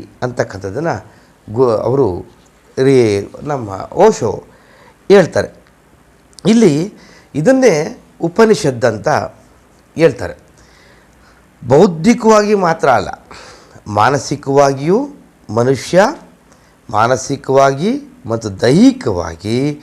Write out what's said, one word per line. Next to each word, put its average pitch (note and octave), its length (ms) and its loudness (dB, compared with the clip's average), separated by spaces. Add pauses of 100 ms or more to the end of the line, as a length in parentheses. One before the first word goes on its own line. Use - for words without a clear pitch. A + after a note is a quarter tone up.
(220)
ಅಂತಕ್ಕಂಥದ್ದನ್ನು A#2+ 760 -6 (500)
ಗು-, A2+ 340 0
ಅವರು B2+ 260 0 (720)
ರೀ-, B2 500 2 (180)
ನಮ್ಮ C3 240 -8 (320)
ಓಶೋ G3+ 300 2 (760)
ಹೇಳ್ತಾರೆ. D#3 400 2 (960)
ಇಲ್ಲಿ G#3 300 4 (600)
ಇದನ್ನೇ A#3+ 380 2 (480)
ಉಪನಿಷತ್ E3 640 0
ಅಂತ A2 240 -2 (880)
ಹೇಳ್ತಾರೆ. B2+ 380 0 (1300)
ಬೌದ್ಧಿಕವಾಗಿ G#3 960 2
ಮಾತ್ರ E3 300 0 (100)
ಅಲ್ಲ, E2+ 120 -4 (880)
ಮಾನಸಿಕವಾಗಿಯೂ C#3 1040 0 (500)
ಮನುಷ್ಯ B2+ 540 0 (840)
ಮಾನಸಿಕವಾಗಿ C3+ 1040 0 (340)
ಮತ್ತು A2 240 -6 (100)
ದೈಹಿಕವಾಗಿ A2+ 960 0 (260)